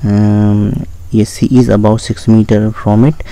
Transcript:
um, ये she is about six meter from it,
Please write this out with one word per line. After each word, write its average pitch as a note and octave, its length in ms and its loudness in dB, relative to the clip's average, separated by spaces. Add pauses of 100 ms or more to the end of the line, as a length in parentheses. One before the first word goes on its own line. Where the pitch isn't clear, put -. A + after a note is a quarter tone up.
um, G#2 840 0 (260)
ये A2 140 2
she - 200 -4 (120)
is A#2+ 100 4
about G#2+ 320 2
six - 280 -8
meter G#2+ 420 2
from G#2+ 340 0
it, D#3 100 2 (180)